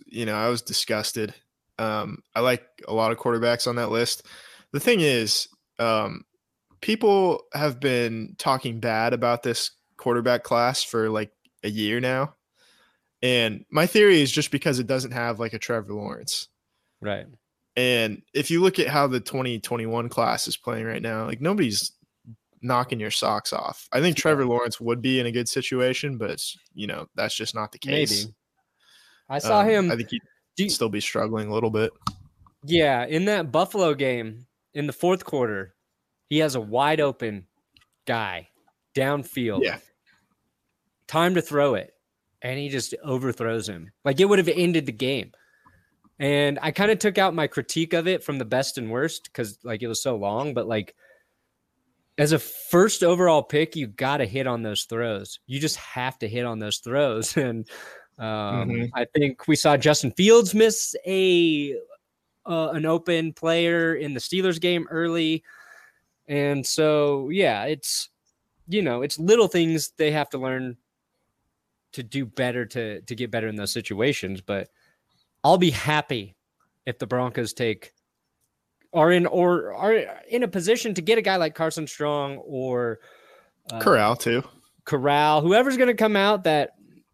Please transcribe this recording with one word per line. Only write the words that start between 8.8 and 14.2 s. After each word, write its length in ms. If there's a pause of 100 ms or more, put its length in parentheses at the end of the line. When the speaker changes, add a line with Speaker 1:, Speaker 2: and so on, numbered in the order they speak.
Speaker 1:
about 300
this 280 (260)
quarterback 460
class 400
for, 260
like, 220 (320)
a 60
year 300
now. 360 (880)
And 460
my 180
theory 340